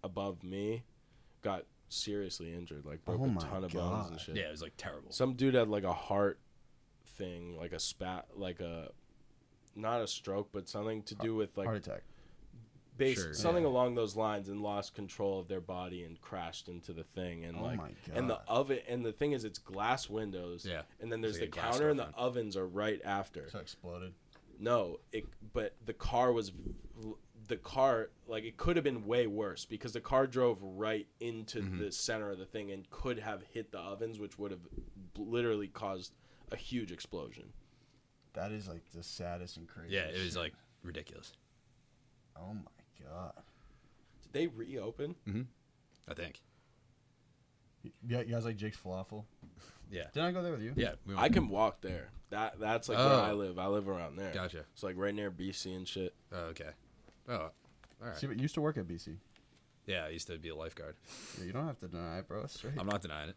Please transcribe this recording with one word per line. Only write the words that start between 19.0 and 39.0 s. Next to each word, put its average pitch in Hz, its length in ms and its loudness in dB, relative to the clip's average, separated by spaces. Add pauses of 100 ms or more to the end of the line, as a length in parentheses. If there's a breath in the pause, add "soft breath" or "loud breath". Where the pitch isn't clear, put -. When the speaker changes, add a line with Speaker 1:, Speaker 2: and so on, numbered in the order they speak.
Speaker 1:
the 110 80 0
thing 147 200 2
is, 120 120 0
it's 104 160 -6
glass 110 500 2
windows. 92 560 -4
Speaker 3:
Yeah. 82 160 -2 (180)
Speaker 1:
And 117 120 -4
then 113 80 0
there's 107 160 2
Speaker 3:
It's 82 60 0
like 78 100 -2
Speaker 1:
the 80 60 -6
Speaker 3:
a 82 40 0
glass 117 120 4
Speaker 1:
counter, 151 160 6
and 147 100 6
the 120 60 0
Speaker 3:
storefront. - 120 -10
Speaker 1:
ovens 120 380 2
are 92 100 2
right 101 380 2
after. 92 460 0
Speaker 2:
So - 80 -8
it 90 40 -8
exploded. 90 520 -10 (440)
Speaker 1:
No, 107 400 4 (140)
it, 110 140 -2 (260)
but 107 320 0
the 110 80 -4
car 123 400 6
was, 110 180 4 (1000)
the 117 100 0
car, 131 500 6 (180)
like, 110 180 -2
it 113 120 -8
could 170 200 4
have 160 60 6
been 120 240 2
way 120 220 6
worse 101 380 -2
because 110 260 -6
the - 80 -2
car 135 260 6
drove 123 360 6
right 101 440 0 (140)
into 113 400 -4
Speaker 3:
Mm-hmm. 95 180 0
Speaker 1:
the 101 140 0
center 107 380 -2
of 95 80 -4
the 95 80 -10
thing 101 260 -6
and 98 180 -10
could 123 280 -2
have 104 240 -6
hit 110 280 -8
the 98 80 -8
ovens, 104 400 -4
which 104 200 -6
would 104 120 -2
have 87 160 -8 (520)
literally 110 500 2
caused 98 440 -4 (380 soft breath)
a - 60 -4
huge 117 340 -2
explosion. 76 640 -8 (800 soft breath)
Speaker 2:
That 98 180 -4
is, 107 160 -6
like, 85 260 -10
the 85 100 -10